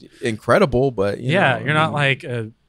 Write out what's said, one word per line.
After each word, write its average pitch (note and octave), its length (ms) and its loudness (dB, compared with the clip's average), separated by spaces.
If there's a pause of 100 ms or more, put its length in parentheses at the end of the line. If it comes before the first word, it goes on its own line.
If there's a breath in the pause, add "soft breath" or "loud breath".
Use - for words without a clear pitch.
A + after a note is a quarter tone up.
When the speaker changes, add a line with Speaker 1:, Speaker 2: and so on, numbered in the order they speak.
(240)
Speaker 1:
incredible, B2+ 640 2
but, G2+ 300 -2
you B2+ 140 -2
Speaker 2:
Yeah, D3 260 2
Speaker 1:
know, A2+ 60 -10
Speaker 2:
you're C3 40 -2
Speaker 1:
I D3 40 0
Speaker 2:
not D#3 160 2
Speaker 1:
mean, - 40 -6
Speaker 2:
like C#3 300 -2
a A#2+ 260 -6 (200)